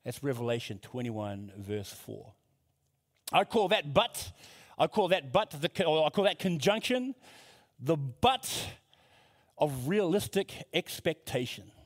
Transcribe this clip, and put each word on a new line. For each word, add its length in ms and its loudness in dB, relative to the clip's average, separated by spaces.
That's 180 -8
Revelation 580 -4
twenty-one, 760 -6
verse 340 -6
four. 420 -16
I 140 6
call 240 2
that 240 0
but, 400 0
I 100 4
call 200 2
that 240 2
but, 200 2
the, 340 -2
or 200 4
I 40 2
call 160 2
that 120 2
conjunction, 760 0
the 160 2
but 720 0
of 300 0
realistic 640 2
expectation. 1000 -4